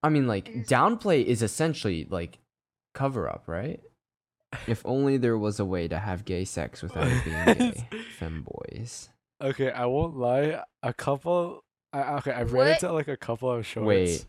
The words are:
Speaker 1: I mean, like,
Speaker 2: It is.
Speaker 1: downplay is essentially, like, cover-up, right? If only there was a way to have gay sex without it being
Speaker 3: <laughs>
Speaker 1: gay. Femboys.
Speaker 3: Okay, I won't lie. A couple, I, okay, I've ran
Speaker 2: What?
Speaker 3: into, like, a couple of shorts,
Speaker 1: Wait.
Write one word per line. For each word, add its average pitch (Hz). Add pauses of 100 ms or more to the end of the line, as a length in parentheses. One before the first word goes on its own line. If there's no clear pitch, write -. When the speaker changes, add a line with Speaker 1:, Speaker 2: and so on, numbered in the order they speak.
Speaker 1:
I 156
mean, 143
like, 101
Speaker 2:
It -
is. 117
Speaker 1:
downplay 170
is 117
essentially, 107
like, 85 (560)
cover-up, 107
right? 101 (840)
If 117
only 135
there 120
was 104
a 104
way 90
to 82
have 95
gay 92
sex -
without 90
it 127
being 80
Speaker 3:
<laughs> 240
Speaker 1:
gay. 117 (320)
Femboys. - (340)
Speaker 3:
Okay, 135
I 123
won't 151
lie. 135 (220)
A 123
couple, 170 (280)
I, 139
okay, 135
I've 120
ran 127
Speaker 2:
What? 311 (100)
Speaker 3:
into, 180
like, 156
a 139
couple 123
of 117
shorts, 110
Speaker 1:
Wait. 92